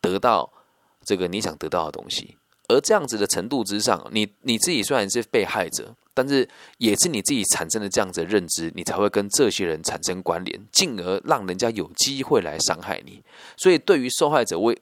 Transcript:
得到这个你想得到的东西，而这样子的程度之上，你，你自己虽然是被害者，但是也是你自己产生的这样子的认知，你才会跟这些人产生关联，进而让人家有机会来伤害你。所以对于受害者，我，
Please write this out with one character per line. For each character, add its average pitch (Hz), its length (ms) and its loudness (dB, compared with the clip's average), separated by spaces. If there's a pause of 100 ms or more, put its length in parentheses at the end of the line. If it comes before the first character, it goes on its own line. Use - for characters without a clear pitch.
得 92 180 0
到 110 340 2 (520)
这 101 120 0
个 90 120 0
你 98 120 -4
想 85 160 -4
得 78 120 -8
到 82 160 -2
的 76 80 -6
东 - 180 -12
西， - 260 -8 (300)
而 135 140 6
这 220 120 2
样 180 140 2
子 117 100 -4
的 101 120 0
程 95 200 -2
度 131 140 0
之 101 160 -4
上， 107 320 0
你， 107 180 0 (140)
你 117 160 0
自 175 140 0
己 117 100 2
虽 139 140 0
然 101 120 2
是 113 140 0
被 110 220 2
害 92 240 -2
者， - 260 -8 (180)
但 131 160 0
是 135 200 2 (300)
也 107 180 2
是 - 120 4
你 117 140 -2
自 - 100 -2
己 113 120 2
产 80 260 -2
生 110 100 -2
的 101 80 -4
这 113 120 0
样 95 100 -2
子 87 120 -4
的 85 40 -4
认 98 220 2
知， 82 260 -4
你 87 80 -8
才 - 140 -6
会 101 120 2
跟 101 200 -2
这 120 200 4
些 95 160 -2
人 80 200 -2
产 - 180 -6
生 92 180 -4
关 87 240 -4
联， 101 280 -10
进 143 260 2
而 92 260 -2
让 123 220 0
人 92 100 -4
家 117 140 0
有 98 240 -4
机 135 300 -2
会 123 160 4
来 78 180 -4
伤 80 240 -2
害 - 240 -6
你。 - 160 -20 (340)
所 185 140 4
以 160 80 6
对 156 220 2
于 123 100 -2
受 151 180 2
害 143 160 4
者， 82 140 -4
我， 113 240 2